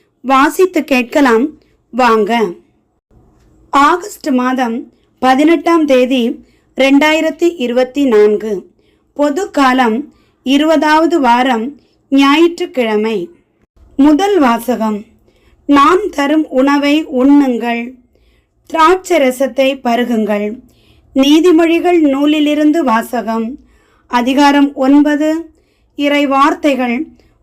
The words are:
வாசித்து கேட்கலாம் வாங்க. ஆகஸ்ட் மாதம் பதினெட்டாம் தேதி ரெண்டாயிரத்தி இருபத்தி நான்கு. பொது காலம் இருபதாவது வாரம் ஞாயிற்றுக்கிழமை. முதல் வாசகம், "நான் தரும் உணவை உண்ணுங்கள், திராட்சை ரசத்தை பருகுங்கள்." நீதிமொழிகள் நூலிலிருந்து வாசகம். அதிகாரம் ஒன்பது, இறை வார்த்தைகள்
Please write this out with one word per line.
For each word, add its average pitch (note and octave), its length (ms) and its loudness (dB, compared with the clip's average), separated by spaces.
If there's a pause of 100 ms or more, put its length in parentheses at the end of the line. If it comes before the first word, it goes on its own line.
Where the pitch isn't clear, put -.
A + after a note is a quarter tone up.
(220)
வாசித்து D4 640 0
கேட்கலாம் B3+ 640 0 (440)
வாங்க. A3 600 0 (1160)
ஆகஸ்ட் D#4 600 -2
மாதம் B3+ 600 -4 (280)
பதினெட்டாம் D#4 680 2
தேதி B3+ 500 0 (460)
ரெண்டாயிரத்தி D#4 760 0
இருபத்தி B3+ 480 -2
நான்கு. G#3 600 0 (460)
பொது D4 380 -2
காலம் B3+ 640 0 (300)
இருபதாவது D#4 760 2
வாரம் B3 600 0 (300)
ஞாயிற்றுக்கிழமை. C4 1200 0 (680)
முதல் D#4 440 2
வாசகம், A3 640 -2 (640)
"நான் D#4+ 440 2
தரும் D4+ 400 -2
உணவை C#4+ 560 0
உண்ணுங்கள், B3 880 0 (760)
திராட்சை F4 500 0
ரசத்தை C4+ 680 -2
பருகுங்கள்." A3 760 -4 (560)
நீதிமொழிகள் E4 840 2
நூலிலிருந்து D4+ 840 0
வாசகம். A3+ 760 -4 (500)
அதிகாரம் C#4 680 0
ஒன்பது, D4 760 0 (440)
இறை C#4+ 320 -2
வார்த்தைகள் C4+ 800 -2 (360)